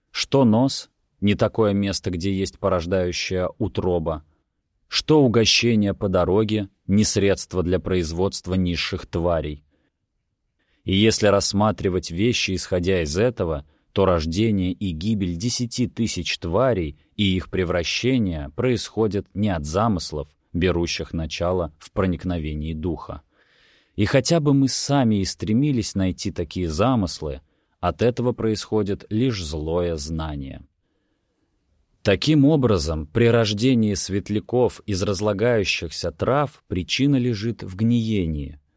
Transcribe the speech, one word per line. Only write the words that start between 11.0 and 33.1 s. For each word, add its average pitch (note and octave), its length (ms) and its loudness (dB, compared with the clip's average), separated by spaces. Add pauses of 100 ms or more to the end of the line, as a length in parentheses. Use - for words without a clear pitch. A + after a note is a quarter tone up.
рассматривать G2 840 2
вещи, G2 440 0
исходя F2+ 480 0
из D#2 160 -2
этого, F2+ 480 0 (260)
то G2 120 2
рождение F#2 680 2
и G2 180 -4
гибель F2+ 460 -2
десяти A#2+ 500 -4
тысяч - 520 -4
тварей F#2 600 0 (180)
и G2 200 2
их F2+ 120 -4
превращение F2 1080 -2
происходят G#2+ 760 -2
не G#2 140 0
от E2 160 -2
замыслов, E2+ 640 -2 (240)
берущих E2+ 600 0
начало E2+ 640 -4
в - 140 -20
проникновении E2 800 -2
духа. D#2 480 -6 (720)
И G#2 100 0
хотя C#3 360 2
бы D3 120 2
мы C#3 160 4
сами A#2+ 520 0
и F#2+ 40 0
стремились A#2+ 720 -2
найти F#2 380 -2
такие F2 360 -4
замыслы, E2+ 720 0 (380)
от F2 240 -2
этого A#2+ 300 0
происходит G#2 800 -2
лишь A2 320 -2
злое E2 540 -2
знание. D2+ 720 -8 (1400)
Таким C3+ 420 4
образом, F#2+ 640 2
при A2+ 200 2